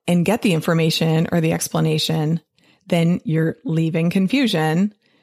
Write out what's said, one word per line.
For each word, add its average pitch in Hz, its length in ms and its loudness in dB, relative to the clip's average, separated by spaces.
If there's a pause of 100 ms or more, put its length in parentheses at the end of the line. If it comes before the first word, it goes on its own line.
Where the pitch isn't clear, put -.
and 175 200 2
get 214 160 0
the 214 100 2
information 160 800 0
or 175 80 2
the 160 140 0
explanation, 160 880 -2 (440)
then 170 380 0
you're 160 400 -2
leaving 165 460 0
confusion 190 840 0 (300)